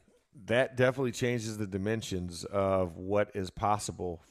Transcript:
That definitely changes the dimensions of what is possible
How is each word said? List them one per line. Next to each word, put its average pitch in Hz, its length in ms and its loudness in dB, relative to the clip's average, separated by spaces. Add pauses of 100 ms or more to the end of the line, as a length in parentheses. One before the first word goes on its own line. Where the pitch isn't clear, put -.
(460)
That 123 320 2
definitely 127 340 4
changes 113 460 -2
the 107 100 -2
dimensions 95 760 -2
of 95 520 2
what 101 360 0
is 95 160 -4
possible 92 800 -2